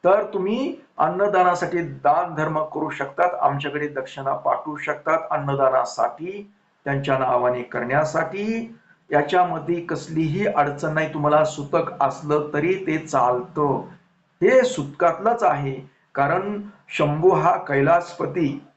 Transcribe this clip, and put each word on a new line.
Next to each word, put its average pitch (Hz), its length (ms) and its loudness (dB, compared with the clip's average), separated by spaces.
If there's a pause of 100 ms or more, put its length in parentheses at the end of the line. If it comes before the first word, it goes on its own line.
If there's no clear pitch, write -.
तर 202 180 6 (100)
तुम्ही 226 420 -2 (220)
अन्नदानासाठी 180 800 2
दान 156 560 0
धर्म 156 280 -2
करू 156 260 -4
शकतात, 165 400 -2 (120)
आमच्याकडे 143 460 -2
दक्षिणा 135 460 -6
पाठवू 143 440 -4
शकतात 156 420 -2 (120)
अन्नदानासाठी, 139 1200 -2 (340)
त्यांच्या 139 320 0
नावाने 123 440 0
करण्यासाठी. 160 1120 -2 (360)
याच्यामध्ये 165 720 2
कसलीही 160 680 -2
अडचण 147 460 0
नाही, 156 200 -2
तुम्हाला 151 320 4
सुतक 151 580 -2
असलं 147 500 0
तरी 160 200 0
ते 160 240 -2
चालतं, 127 800 0 (640)
हे 254 180 8
सुतकातलंच 202 840 0
आहे. 139 460 0 (260)
कारण 190 460 0 (280)
शंभू 156 400 2
हा 175 280 4
कैलासपती 147 1080 0 (120)